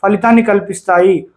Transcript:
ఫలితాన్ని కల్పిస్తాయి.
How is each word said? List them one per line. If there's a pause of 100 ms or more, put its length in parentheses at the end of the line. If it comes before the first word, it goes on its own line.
ఫలితాన్ని
కల్పిస్తాయి.